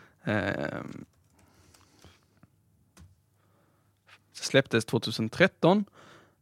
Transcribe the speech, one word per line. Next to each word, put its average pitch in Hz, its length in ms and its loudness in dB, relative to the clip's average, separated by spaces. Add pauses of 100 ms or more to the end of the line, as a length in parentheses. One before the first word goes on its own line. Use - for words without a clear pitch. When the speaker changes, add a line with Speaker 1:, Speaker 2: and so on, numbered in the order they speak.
(240)
Speaker 1:
Mm. 107 140 -2
Speaker 2:
Ehm. - 680 -6 (3250)
Så - 100 -12
släpptes 127 420 2
tvåtusen 110 440 -2
tretton. 190 560 2 (560)